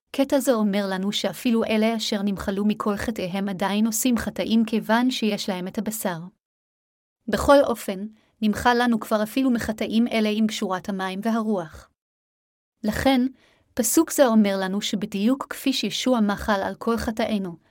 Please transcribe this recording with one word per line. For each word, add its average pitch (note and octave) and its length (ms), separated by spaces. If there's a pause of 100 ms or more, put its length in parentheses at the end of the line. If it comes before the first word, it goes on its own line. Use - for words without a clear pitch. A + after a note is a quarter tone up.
(120)
קטע C4+ 280
זה C4 140
אומר G#3 360
לנו F#3+ 220
שאפילו G#3+ 520
אלה A3 340
אשר G#3+ 240
נמחלו G3+ 440
מכל G#3 320
חטאיהם G3 520
עדיין G3+ 360
עושים A3+ 320
חטאים G#3+ 480
כיוון A3+ 460
שיש G#3 380
להם F3+ 180
את F#3+ 100
הבשר. G3 420 (1080)
בכל C#4 360
אופן, G#3 440 (340)
נמחל A3+ 400
לנו A#3 180
כבר G#3+ 240
אפילו C4 280
מחטאים A3 560
אלה G#3+ 260
עם G#3+ 140
פשורת F#3 420
המים F#3+ 340
והרוח. G#3+ 680 (960)
לכן, B3 380 (520)
פסוק D#4+ 380
זה C#4 160
אומר G#3 340
לנו F#3+ 200
שבדיוק G#3 680
כפי - 240
שישוע B3 460
מחל G3+ 440
על G3 120
כל A#3 220
חטאינו, G#3+ 600 (140)